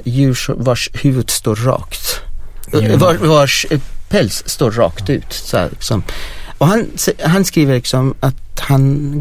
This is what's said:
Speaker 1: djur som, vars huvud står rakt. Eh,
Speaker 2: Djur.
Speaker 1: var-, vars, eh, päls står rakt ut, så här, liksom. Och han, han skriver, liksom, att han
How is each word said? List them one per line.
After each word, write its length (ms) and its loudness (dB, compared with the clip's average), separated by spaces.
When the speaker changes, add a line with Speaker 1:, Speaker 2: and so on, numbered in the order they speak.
Speaker 1:
djur 280 2
som, 300 -4
vars 300 0
huvud 360 0
står 260 -2
rakt. 680 -2
Eh, 60 4
Speaker 2:
Djur. 180 4
Speaker 1:
var-, 180 6
vars, 540 4
eh, 100 0
päls 360 0
står 260 0
rakt 380 0
ut, 240 -2
så 240 -4
här, 120 0
liksom. 340 -4
Och 100 4
han, 180 2
han 220 4
skriver, 300 2
liksom, 440 0
att 400 -2
han 600 2